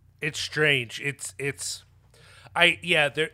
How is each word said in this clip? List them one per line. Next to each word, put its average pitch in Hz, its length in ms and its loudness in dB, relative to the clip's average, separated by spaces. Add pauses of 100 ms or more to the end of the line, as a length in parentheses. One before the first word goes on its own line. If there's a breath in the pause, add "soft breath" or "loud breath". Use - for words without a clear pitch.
(200)
It's 151 180 -6
strange. 139 640 0
It's, - 360 -8
it's, - 480 -8 (680 loud breath)
I, 170 280 4
yeah, 160 260 4
there, 156 260 -2